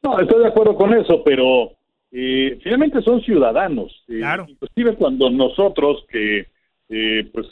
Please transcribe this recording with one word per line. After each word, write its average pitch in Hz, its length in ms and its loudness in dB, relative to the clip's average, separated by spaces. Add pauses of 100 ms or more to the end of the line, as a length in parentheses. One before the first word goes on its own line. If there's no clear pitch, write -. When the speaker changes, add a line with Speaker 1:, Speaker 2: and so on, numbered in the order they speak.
Speaker 1:
No, 277 160 -2
estoy 226 220 4
de 233 60 4
acuerdo 214 280 2
con 202 180 2
eso, 233 300 2
pero, 127 480 2 (400)
eh, 131 520 -4
finalmente 269 380 0
son 240 200 0
ciudadanos. 160 840 -2
Eh, 113 120 -10
Speaker 2:
Claro. 160 280 -6
Speaker 1:
inclusive 226 480 -4
cuando 131 340 0
nosotros 143 800 0
que, 107 380 -4 (420)
eh, 110 440 -4
pues, 113 180 -10